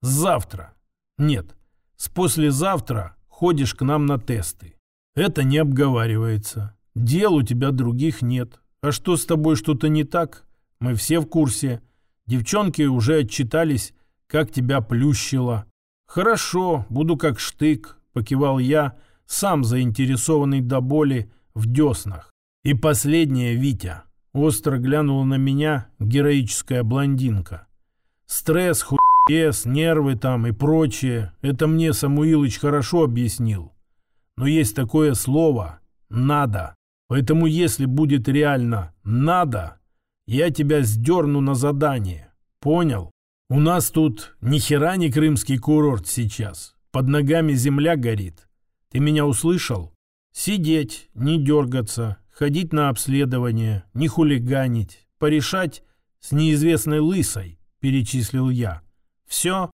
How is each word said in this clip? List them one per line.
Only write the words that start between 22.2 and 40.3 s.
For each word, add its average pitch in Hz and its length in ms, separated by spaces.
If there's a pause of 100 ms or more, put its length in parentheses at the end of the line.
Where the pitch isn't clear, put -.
И 143 100
последнее, 139 840
Витя. 104 480 (280)
Остро 147 460
глянула 135 460
на 135 120
меня 135 540 (100)
героическая 127 840
блондинка. 127 840 (580)
Стресс, 170 580
хуес, 165 840
нервы 147 500
там 120 320
и 120 40
прочее. 127 920
Это 143 260
мне 160 260
Самуилыч 147 680
хорошо 147 440
объяснил. 113 720 (640)
Но 123 80
есть 147 300
такое 143 400
слово 131 640 (300)
«надо». 127 640 (320)
Поэтому, 156 400
если 156 380
будет 135 420
реально 131 640 (100)
«надо», 123 760 (480)
я 143 240